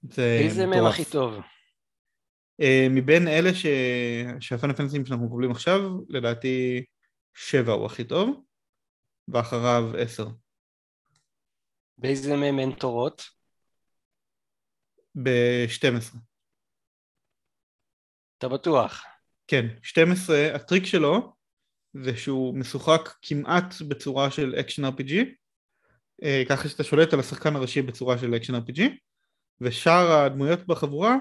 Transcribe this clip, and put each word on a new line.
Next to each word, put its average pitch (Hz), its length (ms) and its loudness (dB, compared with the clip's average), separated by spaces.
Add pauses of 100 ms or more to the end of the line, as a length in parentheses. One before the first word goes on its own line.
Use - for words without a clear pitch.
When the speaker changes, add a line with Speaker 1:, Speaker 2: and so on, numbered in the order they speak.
Speaker 1:
זה 120 420 0
Speaker 2:
איזה 110 220 0
מהם 185 140 2
Speaker 1:
מטורף. - 140 4
Speaker 2:
הכי 165 180 -6
טוב? 127 220 -2 (1300)
Speaker 1:
אה, 131 280 6
מבין 143 380 4
אלה 165 260 2
ש-, 185 120 -6 (720)
שהפאנל 127 340 -4
פנטסים 139 320 -4
שאנחנו 123 200 -4
מקבלים 123 260 -4
עכשיו, 175 300 0 (280)
לדעתי 127 760 -4 (500)
שבע 117 380 0
הוא 107 120 -2
הכי 110 180 -10
טוב, 190 420 -4 (840)
ואחריו 120 720 0
עשר. 113 300 -6 (1700)
Speaker 2:
באיזה 135 380 -2
מהם 143 240 0
אין 131 120 -2
תורות? 127 520 -4 (1900)
Speaker 1:
בשתים 123 800 2
עשרה. 113 240 -8 (2250)
Speaker 2:
אתה 131 100 -6
בטוח? 127 580 0 (420)
Speaker 1:
כן, 127 180 2 (180)
שתים 165 280 4
עשרה, 156 440 2
הטריק 185 300 0
שלו 170 480 2 (600)
זה 131 240 -6
שהוא 131 400 -4
משוחק 156 520 0 (120)
כמעט 170 680 -2
בצורה 139 440 -2
של 135 280 -4
אקשן 139 260 -6
אר 135 60 -2
פי 135 120 -8
ג'י, 180 320 -2 (880)
אה, 135 260 0
ככה 143 200 -2
שאתה 143 140 -6
שולט 160 300 4
על 143 60 2
השחקן 147 360 -2
הראשי 135 260 -2
בצורה 127 360 -2
של 120 180 -2
אקשן 117 200 -4
אר 120 100 -2
פי 123 60 -12
ג'י, 214 260 0 (640)
ושאר 165 500 4
הדמויות 143 560 2
בחבורה 165 540 0